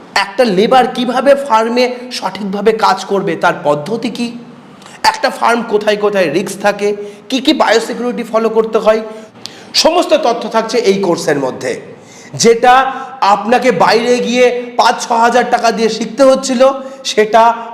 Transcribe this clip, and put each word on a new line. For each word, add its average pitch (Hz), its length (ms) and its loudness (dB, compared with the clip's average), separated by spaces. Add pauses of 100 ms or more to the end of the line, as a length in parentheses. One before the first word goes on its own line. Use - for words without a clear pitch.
(140)
একটা 196 300 0
লেবার 233 420 2
কিভাবে 247 480 2 (120)
ফার্মে 233 380 0 (280)
সঠিকভাবে 202 600 -2
কাজ 196 320 2
করবে 170 320 -2
তার 170 280 0
পদ্ধতি 151 460 -2
কি, 240 160 -6 (760)
একটা - 280 0
ফার্ম 233 320 0
কোথায় 208 340 0
কোথায় 202 340 0
রিস্ক 196 320 -4
থাকে, 202 260 0 (400)
কি 262 120 -2
কি 277 120 2
বায়োসিকিউরিটি 226 800 0
ফলো 226 160 0
করতে 220 300 -2
হয়, 214 220 2 (720)
সমস্ত 330 400 2
তথ্য 233 340 0
থাকছে 220 300 -2
এই 196 280 2
কোর্সের 160 320 -2
মধ্যে। 127 340 -6 (640)
যেটা 233 400 4 (460)
আপনাকে 208 520 2
বাইরে 220 460 2
গিয়ে 247 280 2 (300)
পাঁচ 226 180 4 (100)
ছ - 80 -14
হাজার 233 380 2
টাকা 226 200 2
দিয়ে 220 180 0
শিখতে 214 340 -2
হচ্ছিল, 262 400 4 (420)
সেটা 214 380 2 (320)